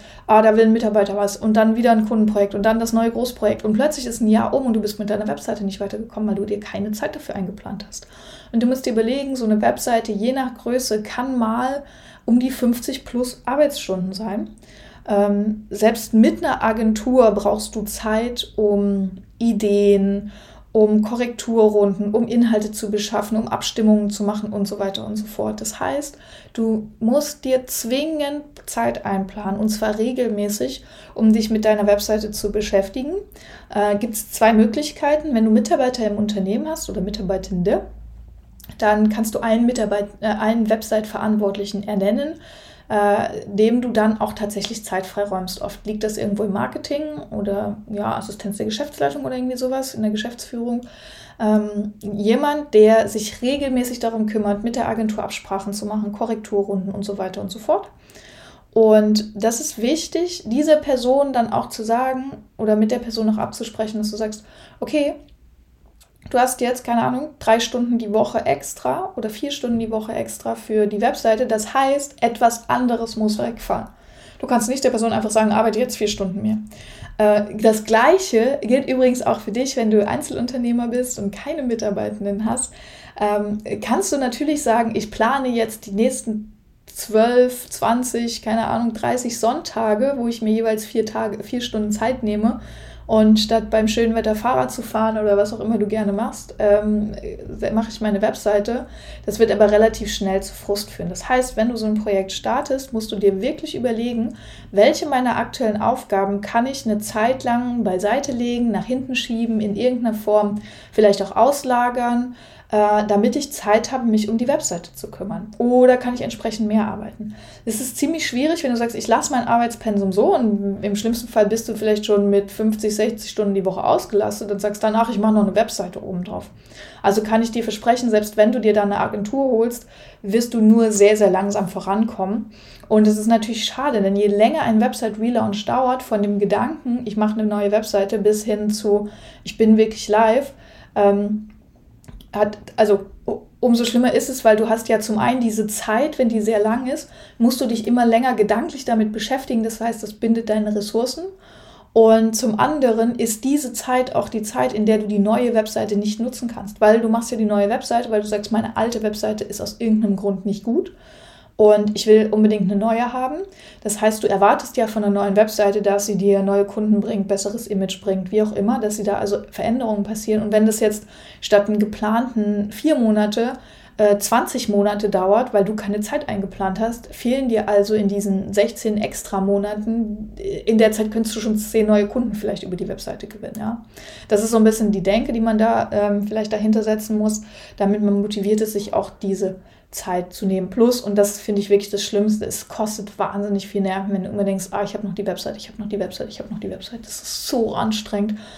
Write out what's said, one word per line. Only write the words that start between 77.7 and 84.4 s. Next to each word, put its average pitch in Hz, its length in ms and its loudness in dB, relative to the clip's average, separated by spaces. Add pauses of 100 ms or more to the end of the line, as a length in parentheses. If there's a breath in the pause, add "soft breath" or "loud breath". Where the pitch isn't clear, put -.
Gleiche 254 800 4
gilt 269 260 2
übrigens 254 340 2
auch - 200 0
für 214 100 -8
dich, 254 240 -2
wenn 220 160 0
du 208 160 4
Einzelunternehmer 240 800 -2
bist 247 320 -4
und 202 120 -4
keine 302 320 -8
Mitarbeitenden 214 840 -4
hast. 233 260 -4 (480 loud breath)
Ähm, 208 380 -2 (240)
kannst 240 320 -2
du 285 40 2
natürlich 285 460 -2